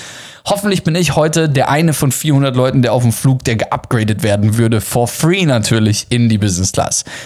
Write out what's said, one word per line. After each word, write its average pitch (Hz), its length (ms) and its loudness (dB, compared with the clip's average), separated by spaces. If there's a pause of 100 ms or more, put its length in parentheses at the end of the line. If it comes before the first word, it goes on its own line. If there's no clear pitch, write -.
(440)
hoffentlich 202 400 -2
bin 160 100 0
ich 170 220 0
heute 160 320 2
der 131 220 2
eine 156 240 2
von 135 180 0
vierhundert 139 420 0
Leuten, 131 280 2
der 113 100 2
auf 123 100 2
dem 117 100 2
Flug, 131 320 0
der 117 120 0
geupgradet 110 640 -2
werden 104 360 0
würde, 113 240 2
for 120 260 -2
free 175 380 0
natürlich, 110 640 0
in 120 180 2
die 110 80 2
Business 98 360 0
Class.“ - 340 -4 (200)